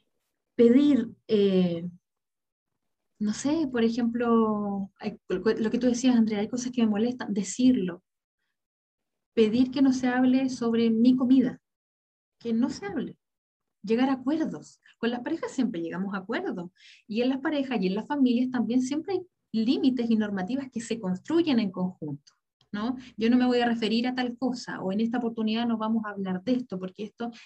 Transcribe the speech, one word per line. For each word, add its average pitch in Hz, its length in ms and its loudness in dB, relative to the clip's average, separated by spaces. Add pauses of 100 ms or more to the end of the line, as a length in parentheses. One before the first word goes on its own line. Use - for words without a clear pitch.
(560)
Pedir, 254 580 6 (140)
eh, 185 600 2 (1300)
no 208 140 -2
sé, 294 360 -2
por 233 140 0
ejemplo, 226 1120 0
hay, 208 200 -8 (100)
lo 220 420 0
que 240 80 -2
tú 247 80 0
decías, 240 300 2
Andrea, 214 240 2
hay 220 80 -2
cosas 247 240 -6
que 233 100 0
me 220 60 2
molestan, 214 460 -2
decirlo. 202 680 0 (1300)
Pedir 233 360 4
que 277 120 0
no 269 100 4
se 254 160 0
hable 254 400 2
sobre 233 420 0
mi 240 260 4
comida, 254 440 2 (800)
que 233 140 -6
no 226 180 0
se 381 160 -10
hable. 339 300 -8 (640)
Llegar 226 260 0
a 269 60 2
acuerdos. 254 680 -4 (180)
Con 233 120 -2
las 247 100 -6
parejas 330 300 -6
siempre 196 320 -2
llegamos 185 320 -6
a 196 40 -4
acuerdos. 220 520 -6 (360)
Y 214 160 -4
en 262 80 0
las 269 100 -2
parejas 269 400 -2
y 185 80 0
en 190 80 -2
las 214 100 -6
familias 254 440 2
también 240 300 0
siempre 294 340 -4
hay 370 120 -4 (260)
límites 240 580 2
y 220 60 4
normativas 214 560 -2
que 226 80 -6
se 226 200 -6
construyen 277 600 0
en 196 100 -2
conjunto, 185 640 -8 (400)
¿no? 226 240 -4 (200)
"Yo 220 140 0
no 247 60 6
me 247 100 4
voy 240 140 4
a 233 60 2
referir 226 400 0
a 254 80 -2
tal 247 240 -4
cosa", 240 440 -6
o 190 100 -4
En 214 80 -2
esta 233 180 -2
oportunidad 226 480 -2
no 226 120 -2
vamos 220 280 -2
a 208 40 -8
hablar 185 340 -4
de 254 80 0
esto, 247 260 -4
porque 185 260 -10
esto 233 260 -10 (160)